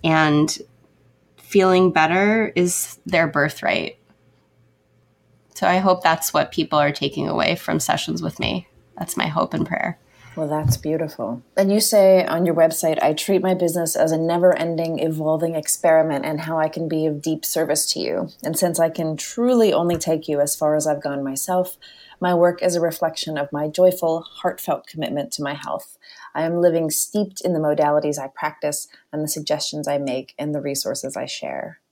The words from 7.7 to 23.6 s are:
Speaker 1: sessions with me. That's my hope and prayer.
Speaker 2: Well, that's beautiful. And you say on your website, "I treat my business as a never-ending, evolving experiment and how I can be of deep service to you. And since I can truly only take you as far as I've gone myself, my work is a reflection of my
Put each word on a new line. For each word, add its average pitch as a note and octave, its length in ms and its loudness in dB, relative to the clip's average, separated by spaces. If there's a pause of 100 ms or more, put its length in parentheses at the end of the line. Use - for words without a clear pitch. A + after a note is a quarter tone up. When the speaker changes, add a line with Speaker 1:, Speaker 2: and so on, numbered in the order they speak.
Speaker 1:
sessions - 400 -2
with E3 180 -6
me. - 280 -4 (300)
That's - 200 -8
my - 100 0
hope D#3+ 260 -2
and D#3 140 -2
prayer. - 320 -6 (380)
Speaker 2:
Well, D#3 120 -4
that's D3+ 280 0
beautiful. D3+ 640 -6 (160)
And G3 140 2
you G#3 100 4
say F#3+ 440 6
on E3+ 200 0
your E3+ 100 2
website, D#3+ 480 2
"I D#3 100 4
treat F#3 280 0
my F#3 120 2
business E3+ 440 0
as D#3+ 160 4
a D#3+ 40 0
never-ending, E3 800 2
evolving D#3+ 560 -2
experiment D#3+ 680 2
and D#3 160 -4
how D#3+ 180 -4
I D#3 100 2
can D#3+ 180 -6
be D#3 180 0
of D3 160 -2
deep D#3 240 -2
service D#3+ 480 -2
to - 60 -6
you. F2+ 300 -4 (140)
And D#3 140 -4
since F3 220 0
I E3 100 4
can D#3 280 -4
truly A#3 560 2
only E3+ 240 2
take D#3+ 320 -2
you D3 120 0
as C#3+ 140 0
far D3+ 200 0
as D3+ 120 0
I've D3 160 -2
gone C#3 200 -4
myself, F3+ 540 -4 (440)
my F3+ 120 2
work F3 300 4
is F3+ 120 0
a E3+ 60 0
reflection D#3+ 560 -4
of C#3+ 140 -4
my D3 160 -4